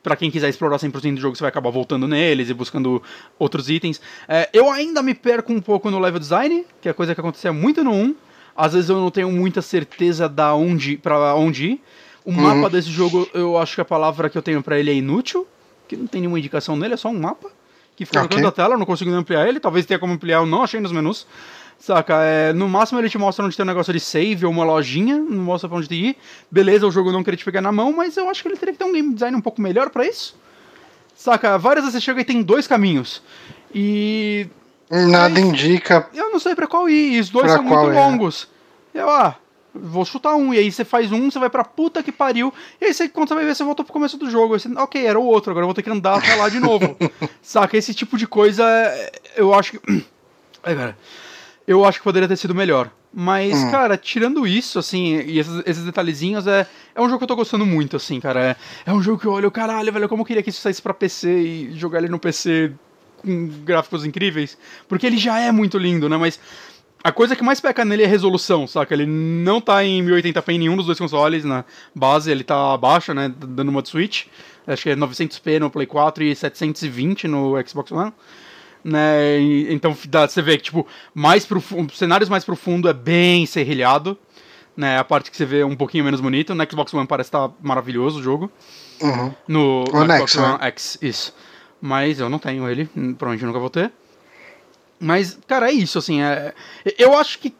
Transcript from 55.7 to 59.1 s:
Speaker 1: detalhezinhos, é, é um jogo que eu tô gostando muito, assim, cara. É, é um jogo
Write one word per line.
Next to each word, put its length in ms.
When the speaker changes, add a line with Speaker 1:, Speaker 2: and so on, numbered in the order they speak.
Speaker 1:
detalhezinhos, 600
é, 220
é 80
um 40
jogo 140
que 40
eu 40
tô 80
gostando 300
muito, 300
assim, 240
cara. 240
É, 120
é 20
um 80
jogo 180